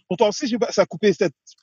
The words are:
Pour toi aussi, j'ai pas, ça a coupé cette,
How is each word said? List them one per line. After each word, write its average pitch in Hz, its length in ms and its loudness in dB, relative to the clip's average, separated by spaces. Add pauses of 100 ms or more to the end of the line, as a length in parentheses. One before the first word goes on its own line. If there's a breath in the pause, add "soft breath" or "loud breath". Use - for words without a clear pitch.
Pour 180 100 -4
toi 214 120 4
aussi, 240 180 -4
j'ai 233 100 -4
pas, - 140 -2
ça 202 100 2
a 170 40 0
coupé 190 280 0
cette, 180 200 -2 (300)